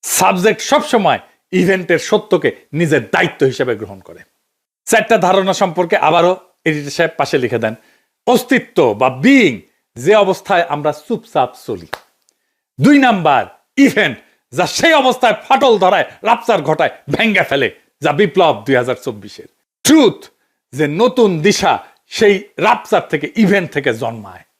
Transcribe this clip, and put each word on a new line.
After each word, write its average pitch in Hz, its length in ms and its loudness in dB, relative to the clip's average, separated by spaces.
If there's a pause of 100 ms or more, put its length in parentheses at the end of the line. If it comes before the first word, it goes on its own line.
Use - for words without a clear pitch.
সাবজেক্ট 190 560 0
সবসময় 220 580 0 (340)
ইভেন্টের 180 460 0
সত্যকে 180 580 -2 (160)
নিজের 143 380 -2
দায়িত্ব 170 360 -2
হিসেবে 127 300 -2
গ্রহণ 101 240 -14
করে। - 200 -20 (640)
চারটা 220 340 2
ধারণা 185 340 2
সম্পর্কে 175 440 -2
আবারও 170 400 2 (280)
এডিটর 147 260 -4
সাহেব 165 260 -2
পাশে 143 220 -2
লিখে 120 200 -2
দেন। 113 160 -4 (520)
অস্তিত্ব 180 720 0
বা 127 120 2
বিইং, 139 500 2 (340)
যে 143 200 0
অবস্থায় 190 480 0
আমরা 147 300 -4
চুপচাপ - 600 -6 (120)
চলি। 90 200 -10 (920)
দুই 285 180 4
নাম্বার, 160 480 2 (300)
ইভেন্ট, 202 420 0 (340)
যা 160 140 -2
সেই - 260 0
অবস্থায় 254 420 2 (140)
ফাটল 254 300 2
ধরায়, 180 260 2 (180)
রাপচার 220 400 0
ঘটায়, 156 280 -2 (200)
ভেঙ্গে 214 320 0
ফেলে, 139 320 -2 (260)
যা 147 120 -2
বিপ্লব 160 540 0
দুই 131 100 2
হাজার 123 180 0 (100)
চব্বিশের। 104 400 -14 (400)
ট্রুথ, 269 460 2 (420)
যে 143 160 -4
নতুন 196 520 0
দিশা 160 380 0 (280)
সেই 202 380 0 (140)
রাপচার 208 500 0
থেকে, 156 280 -6
ইভেন্ট 196 340 0
থেকে 135 240 -4
জন্মায়। 113 500 -12 (160)